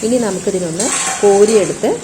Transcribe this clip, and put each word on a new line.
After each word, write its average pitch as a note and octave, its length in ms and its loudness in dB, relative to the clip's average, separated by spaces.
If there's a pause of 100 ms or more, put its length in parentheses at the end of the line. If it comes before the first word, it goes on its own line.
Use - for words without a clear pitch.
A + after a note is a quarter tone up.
ഇനി A#3+ 200 0
നമുക്കിതിനൊന്ന് F#3 600 -4 (380)
കോരിയെടുത്ത് G3+ 640 4 (140)